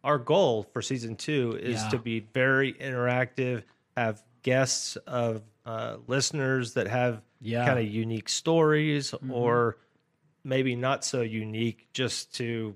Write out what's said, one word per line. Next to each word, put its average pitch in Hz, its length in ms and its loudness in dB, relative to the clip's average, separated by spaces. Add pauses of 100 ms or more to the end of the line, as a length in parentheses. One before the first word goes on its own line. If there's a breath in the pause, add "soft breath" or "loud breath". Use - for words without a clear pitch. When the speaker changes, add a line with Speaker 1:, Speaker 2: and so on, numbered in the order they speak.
Speaker 1:
our 147 140 2
goal 127 460 4 (100)
for 117 80 -4
season 113 340 -4
two 127 460 -2
is 113 200 -2
Speaker 2:
Yeah. 107 80 -4
Speaker 1:
to 127 80 0
be 113 220 -4
very 131 540 2
interactive, 127 880 -2 (320 soft breath)
have 113 260 -2 (200)
guests 127 560 0
of, 113 460 -4 (220)
uh, 113 320 -8 (100)
listeners 131 680 0
that 107 140 0
have 123 340 0 (180)
Speaker 2:
Yeah. 117 260 -2
Speaker 1:
kinda 127 180 2
unique 110 440 -4
stories 151 840 2
Speaker 2:
Mm-hmm. 131 200 -8
Speaker 1:
or 120 460 2 (640 soft breath)
maybe 131 320 0
not 131 300 0
so 123 160 -2
unique, 110 720 -4
just - 420 -4
to 113 400 -4